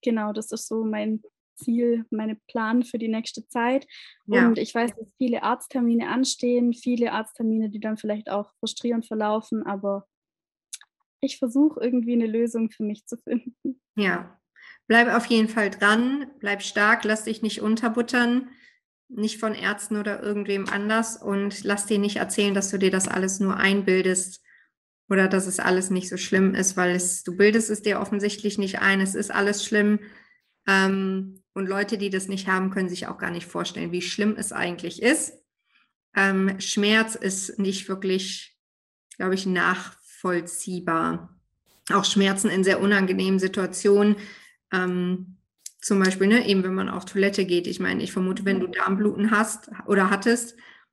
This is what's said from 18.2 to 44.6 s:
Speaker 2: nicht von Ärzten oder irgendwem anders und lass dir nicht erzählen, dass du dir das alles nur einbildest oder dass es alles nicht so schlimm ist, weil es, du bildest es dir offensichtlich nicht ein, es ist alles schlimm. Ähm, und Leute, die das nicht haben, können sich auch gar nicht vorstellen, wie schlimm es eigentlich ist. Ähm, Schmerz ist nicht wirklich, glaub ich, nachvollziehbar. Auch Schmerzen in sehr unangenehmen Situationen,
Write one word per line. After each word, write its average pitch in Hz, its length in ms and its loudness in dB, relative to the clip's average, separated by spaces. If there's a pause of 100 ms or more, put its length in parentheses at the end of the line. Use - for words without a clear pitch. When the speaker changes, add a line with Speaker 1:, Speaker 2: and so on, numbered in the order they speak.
Speaker 2:
nicht 214 300 -4
von 220 160 -2
Ärzten 202 420 -4
oder 208 260 -4
irgendwem 202 460 -2
anders 220 480 -2
und 202 460 -4
lass 202 240 -2
dir 208 120 2
nicht 202 180 0
erzählen, 202 360 0
dass 196 180 -2
du 202 80 -4
dir 190 120 4
das 190 160 2
alles 190 320 -2
nur 190 180 0
einbildest 190 880 2 (640)
oder 190 200 4
dass 190 180 0
es 185 140 -4
alles 185 300 2
nicht 185 180 -2
so 190 80 -8
schlimm 190 380 2
ist, 185 220 0
weil 180 180 2
es, 180 280 -2
du 175 140 -8
bildest 214 340 6
es 208 120 -4
dir 208 180 0
offensichtlich 202 580 -2
nicht 196 220 -2
ein, 196 200 4
es 190 140 0
ist - 160 -4
alles 208 340 0
schlimm. 208 360 4 (640)
Ähm, 190 760 0 (100)
und 190 140 -6
Leute, 202 320 -4
die 196 120 -2
das 190 180 -2
nicht 190 200 -6
haben, 190 220 0
können 190 180 -2
sich 175 180 -8
auch 180 120 -10
gar 180 120 -6
nicht 175 160 -8
vorstellen, 170 460 -6
wie 175 100 -4
schlimm 208 340 -2
es - 160 -8
eigentlich 175 500 -6
ist. 269 320 0 (840)
Ähm, 190 420 2
Schmerz 214 560 2
ist - 440 -6
nicht 190 300 -4
wirklich, 190 720 -4 (580)
glaub 185 160 -2
ich, 190 140 -2
nachvollziehbar. 175 1900 -4 (540)
Auch 196 120 2
Schmerzen 196 440 2
in 185 160 0
sehr 190 160 2
unangenehmen 190 580 2
Situationen, 202 800 4 (560)